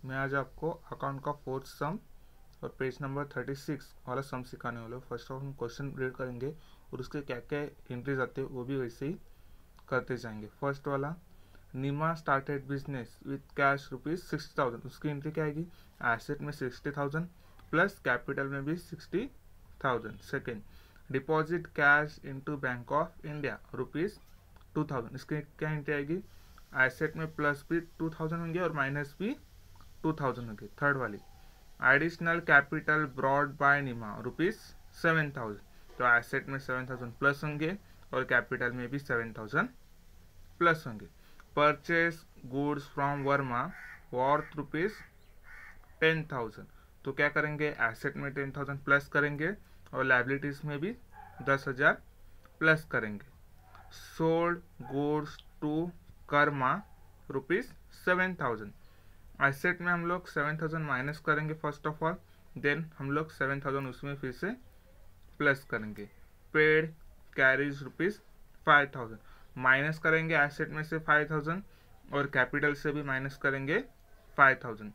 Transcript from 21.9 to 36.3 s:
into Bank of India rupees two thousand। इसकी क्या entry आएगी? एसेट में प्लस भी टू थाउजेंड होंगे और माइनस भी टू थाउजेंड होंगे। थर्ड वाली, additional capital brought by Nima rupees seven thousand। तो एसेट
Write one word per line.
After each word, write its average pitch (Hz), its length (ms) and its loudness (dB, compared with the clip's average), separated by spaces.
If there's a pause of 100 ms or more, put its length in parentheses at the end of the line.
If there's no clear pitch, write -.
into 139 340 -6
Bank 123 340 -2
of 170 320 -6
India 143 240 -4 (240)
rupees 151 400 -4 (540)
two 151 160 0
thousand। 123 240 -6
इसकी 151 260 -6
क्या 156 300 -6
entry 151 240 -2
आएगी? 147 260 -2 (640)
एसेट 151 320 0
में 160 200 -4
प्लस 147 340 0
भी 170 100 2 (200)
टू 165 100 0
थाउजेंड 160 320 -4
होंगे 170 180 -2
और 170 140 0
माइनस 139 460 -2
भी 208 120 0 (720)
टू 160 160 2
थाउजेंड 120 280 -2
होंगे। 104 200 -10 (140)
थर्ड 143 160 4
वाली, 107 200 -4 (720)
additional 170 600 4
capital 151 560 4 (140)
brought 139 420 2
by 143 80 6 (160)
Nima 117 240 -6 (160)
rupees 165 340 0 (440)
seven 160 340 4
thousand। - 600 -10
तो 123 100 4
एसेट 120 420 4